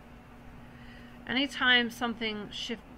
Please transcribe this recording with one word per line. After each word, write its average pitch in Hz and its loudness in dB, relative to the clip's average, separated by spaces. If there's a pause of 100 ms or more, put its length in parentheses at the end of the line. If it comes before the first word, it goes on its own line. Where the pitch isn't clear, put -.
(1300)
Anytime 247 6
something 220 -2
shift, - -6 (160)